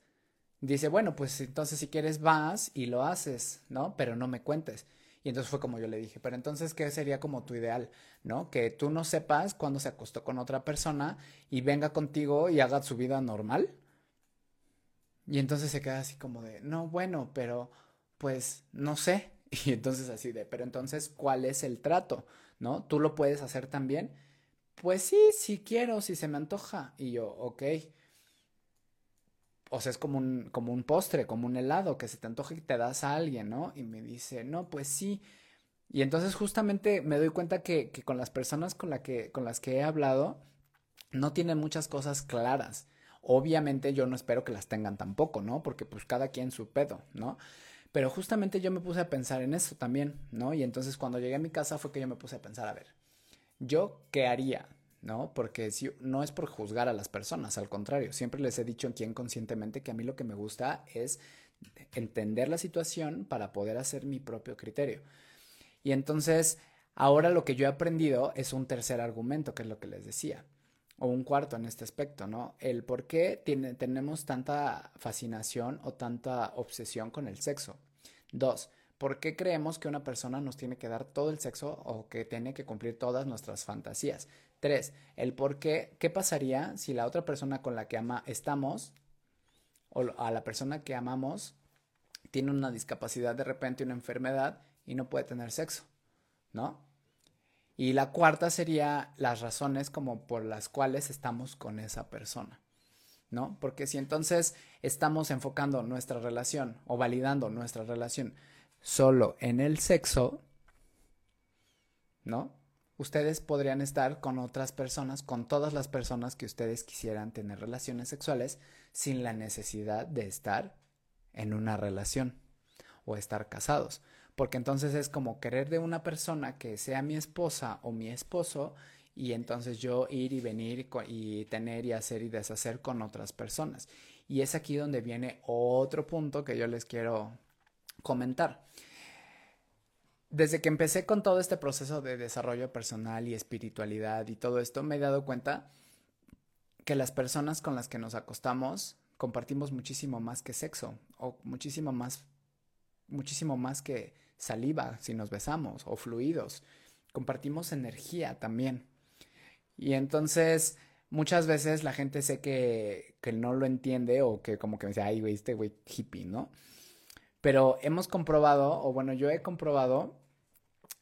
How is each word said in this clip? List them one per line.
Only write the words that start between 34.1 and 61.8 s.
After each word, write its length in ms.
"No, 260
pues 180
sí". 340
Y 100
entonces 340
justamente 640
me 160
doy 120
cuenta 320
que, 300
que 120
con 140
las 140
personas 440
con 140
la 140
que, 280
con 140
las 140
que 180
he 60
hablado, 580
no 220
tienen 260
muchas 280
cosas 360
claras. 640
Obviamente 720
yo 140
no 80
espero 280
que 100
las 140
tengan 300
tampoco, 440
¿no? 220
Porque 220
pues 200
cada 240
quien 220
su 200
pedo, 320
¿no? 240
Pero 180
justamente 520
yo 100
me 80
puse 220
a 80
pensar 340
en 100
eso 220
también, 440
¿no? 220
Y 100
entonces 340
cuando 220
llegué 160
a 40
mi 120
casa 260
fue 140
que 80
yo 80
me 80
puse 220
a 40
pensar, 260
"A 60
ver, 140
¿yo 420
qué 160
haría?", 400
¿no? 320
Porque 380
si, 180
no 240
es 80
por 160
juzgar 400
a 60
las 160
personas, 480
al 120
contrario, 440
siempre 280
les 180
he 40
dicho 240
aquí 160
inconscientemente 800
que 80
a 20
mí 100
lo 120
que 80
me 120
gusta 580
es 260